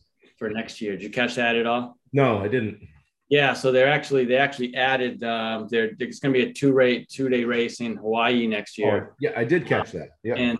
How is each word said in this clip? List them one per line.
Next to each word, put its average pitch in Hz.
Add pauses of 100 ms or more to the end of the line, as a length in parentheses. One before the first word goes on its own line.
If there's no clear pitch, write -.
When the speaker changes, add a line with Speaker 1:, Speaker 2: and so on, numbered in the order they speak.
(380)
Speaker 1:
for 113
next 110
year. 104
Did 92
you 104
catch 123
that 117
at 117
all? 123 (140)
Speaker 2:
No, 131
I 98
didn't. 110 (500)
Speaker 1:
Yeah, 139
so 131
they're 127
actually, 139
they 123
actually 127
added, 127
um, 113
there, 113
there's 120
gonna 139
be 123
a -
two 139
rate, 123
two 135
day 123
race 117
in 117
Hawaii 117
next 104
year. 104
Speaker 2:
Oh, -
yeah, 147
I 117
did 156
catch 113
that. 78 (140)
Yeah. 117
Speaker 1:
And 120